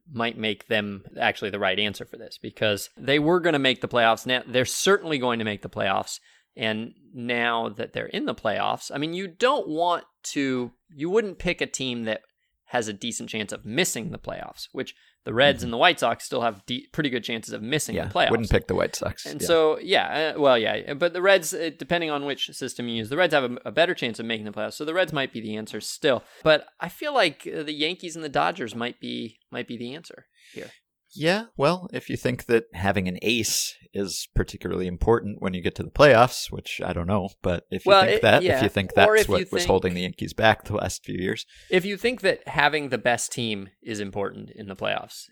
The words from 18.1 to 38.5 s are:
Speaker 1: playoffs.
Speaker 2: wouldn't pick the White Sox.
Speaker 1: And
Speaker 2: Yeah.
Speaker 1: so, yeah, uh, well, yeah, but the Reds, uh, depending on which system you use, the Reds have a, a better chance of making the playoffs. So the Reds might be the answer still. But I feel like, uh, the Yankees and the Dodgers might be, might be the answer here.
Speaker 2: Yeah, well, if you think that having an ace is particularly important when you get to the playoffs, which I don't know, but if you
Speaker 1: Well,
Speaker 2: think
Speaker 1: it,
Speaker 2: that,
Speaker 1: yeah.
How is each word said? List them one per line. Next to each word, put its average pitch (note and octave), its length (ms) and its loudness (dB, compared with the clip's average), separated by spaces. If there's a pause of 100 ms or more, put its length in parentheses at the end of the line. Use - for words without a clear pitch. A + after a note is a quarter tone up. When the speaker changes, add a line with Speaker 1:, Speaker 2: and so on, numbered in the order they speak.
Speaker 1:
playoffs. E3 160 4
Speaker 2:
wouldn't A2+ 180 0
pick - 200 2
the F#2 60 0
White F2 220 0
Sox. - 300 -6
Speaker 1:
And D3 160 -8
Speaker 2:
Yeah. - 40 0
Speaker 1:
so, D#3+ 340 4
yeah, D#3 540 0
uh, - 60 -4
well, C3+ 160 6
yeah, G#2+ 380 -2
but E3+ 180 0
the F3+ 80 -6
Reds, F#3+ 320 4
uh, D#3+ 240 -4
depending E3 340 -2
on C#3+ 140 -2
which C#3 280 -4
system A#2+ 360 -8
you A#2 80 -4
use, A2 140 -4
the C#3 80 -4
Reds E3+ 160 4
have C#3 180 4
a, B2 140 -8
a A2+ 60 -8
better E3 220 4
chance A#2 240 -6
of A2+ 60 -6
making A2+ 220 -4
the G#2 60 -10
playoffs. G#2+ 220 -6
So D3+ 120 -8
the D#3+ 80 -4
Reds F3+ 180 0
might C3+ 220 -4
be A#2 80 -8
the G#2+ 140 -8
answer G#2+ 260 -8
still. - 420 0 (180)
But D3+ 240 4 (140)
I E3+ 80 -8
feel D4 240 -8
like, F#3+ 340 0
uh, D#3+ 180 -8
the D3+ 100 -8
Yankees D#3+ 420 -6
and D#3+ 80 -10
the D3 60 -8
Dodgers C#3+ 440 -2
might A#2 240 -6
be, A#2+ 420 -10 (100)
might B2 180 -10
be A#2+ 80 -10
the A#2+ 180 -10
answer - 320 -18 (280)
here. - 160 -14 (460)
Speaker 2:
Yeah, F3+ 300 0 (100)
well, F3 360 0
if B2+ 180 -10
you B2 60 -4
think - 300 -4
that A2+ 180 4 (100)
having F#2+ 340 0
an F2+ 140 -6
ace - 520 0 (200)
is G2 400 -6
particularly F2+ 520 -2
important G#2 540 0
when F#2 140 -4
you F2 80 -6
get F#2 140 -2
to - 60 -6
the - 80 -8
playoffs, B2 600 6
which - 320 -10
I F2+ 80 -4
don't E2+ 140 -4
know, F#2+ 240 -2 (120)
but F2+ 280 -2
if - 160 -4
you F#3 40 8
Speaker 1:
Well, G3 120 10
Speaker 2:
think F#3+ 140 4
Speaker 1:
it, - 60 0
Speaker 2:
that, A#2 200 8
Speaker 1:
yeah. E3 160 4